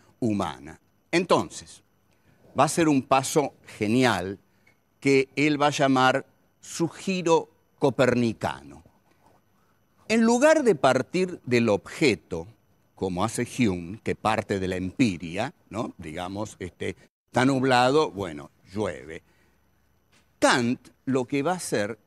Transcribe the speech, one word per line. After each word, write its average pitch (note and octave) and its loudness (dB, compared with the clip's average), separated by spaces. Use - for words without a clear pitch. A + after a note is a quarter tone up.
humana". E2 -4
Entonces, - -2
va C3+ 4
a - -4
ser D#3+ 2
un C3+ 2
paso C#3 0
genial G#2 0
que C3+ 2
él D3 0
va D3 2
a D3 2
llamar C3+ 2
su - -6
giro E3+ -2
copernicano. G#2+ -2
En A3+ 2
lugar C#4 4
de G#3 4
partir C#3+ 0
del A#2+ 2
objeto, G2 0
como F#2 -4
hace A#2+ -4
Hume, F#2 -2
que F2+ -4
parte G#2+ -2
de F#2 -4
la F#2 -4
empiria, F#2 -4
¿no? G#2+ -8
Digamos, F2+ -10
este, F#2+ -10
está B2 0
nublado, C3 2
bueno, E2 -10
llueve. E2 -8
Kant C3 0
lo C3 0
que C#3 -2
va E3 -2
a F#3 -4
hacer A2+ -4